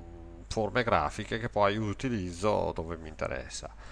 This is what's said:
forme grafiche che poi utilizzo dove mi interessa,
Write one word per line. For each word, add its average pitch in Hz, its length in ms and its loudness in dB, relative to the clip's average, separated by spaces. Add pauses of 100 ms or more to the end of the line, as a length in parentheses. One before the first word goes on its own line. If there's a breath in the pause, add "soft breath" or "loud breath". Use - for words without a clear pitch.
(460)
forme 110 380 0
grafiche 104 560 2
che 120 80 -4
poi 101 280 6
utilizzo 98 960 2
dove 82 260 -4
mi 80 100 -8
interessa, - 640 -4 (180 loud breath)